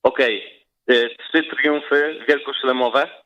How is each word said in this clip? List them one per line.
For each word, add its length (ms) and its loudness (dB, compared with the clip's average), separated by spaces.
Okej, 600 0
e, 60 6
trzy 340 -2
triumfy 840 -2
wielkoszlemowe. 800 0